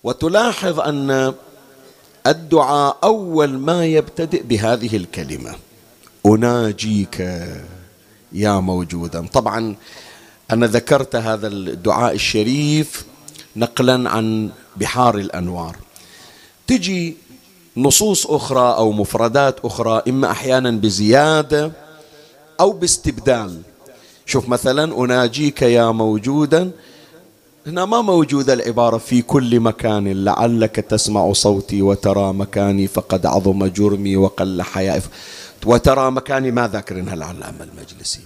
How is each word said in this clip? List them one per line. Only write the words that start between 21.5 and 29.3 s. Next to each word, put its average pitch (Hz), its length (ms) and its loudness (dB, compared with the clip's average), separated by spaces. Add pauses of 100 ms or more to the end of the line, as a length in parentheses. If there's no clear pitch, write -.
أو 185 120 6
باستبدال. 120 880 -2 (680)
شوف 120 220 -2
مثلا: 131 560 0
"أناجيك 127 580 0
يا 117 280 4
موجودا"، 135 800 2 (960)
هنا 175 180 -4
ما 226 160 0
موجودة 147 520 2
العبارة 117 460 2
"في 123 240 2
كل 120 380 2